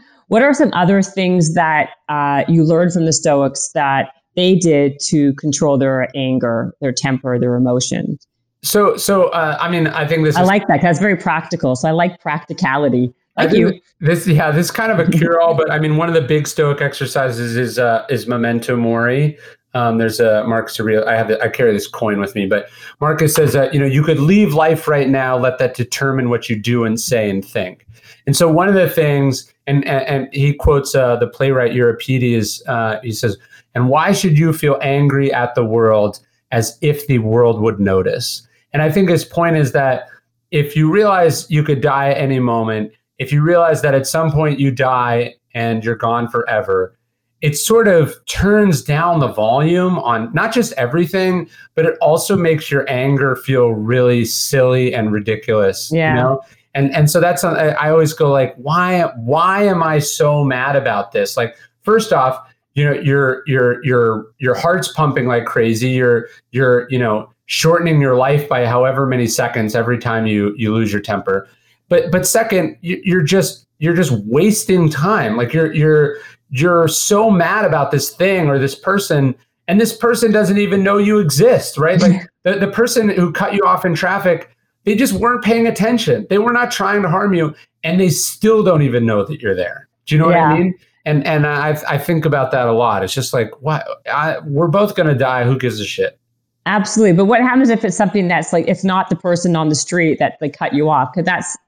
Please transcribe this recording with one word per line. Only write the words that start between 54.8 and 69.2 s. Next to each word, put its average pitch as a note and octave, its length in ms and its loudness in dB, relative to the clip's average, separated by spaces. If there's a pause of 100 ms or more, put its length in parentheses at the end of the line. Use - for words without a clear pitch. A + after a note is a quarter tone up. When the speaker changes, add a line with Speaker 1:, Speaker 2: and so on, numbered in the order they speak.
Speaker 2:
and A2 180 -2
ridiculous, G#2+ 760 -2
you D#3+ 80 0
Speaker 1:
Yeah. D#3 160 2
Speaker 2:
know? C#3 260 0 (340)
And, C#3 200 0
and D3+ 160 4
so E3+ 100 2
that's, F3 240 0
I, D#3+ 240 0
I D3+ 220 0
always D#3 220 4
go D3 180 0
like, C3+ 260 2
"Why, E3+ 460 0 (140)
why E3 460 0
am F#3 200 2
I D#3 160 0
so D3 460 0
mad C3+ 320 -2
about A2+ 360 -2
this?" G2+ 240 -2
Like, A#2 200 -4 (280)
first A3 280 0
off, C3 260 2 (360)
you C#3+ 100 0
know, C#3+ 80 2
your, C#3 540 0
your, B2 360 0
your, A#2 440 0 (120)
your B2+ 160 0
heart's E3+ 380 -2
pumping C#3 340 0
like A#2+ 200 -2
crazy. A2+ 420 0
You're, B2 400 0 (220)
you're, B2 400 2
you B2+ 80 -2
know, A2 340 -2 (140)
shortening E3 540 2
your C3 160 2
life C#3+ 300 2
by B2 200 -2
however B2+ 400 0
many B2 200 0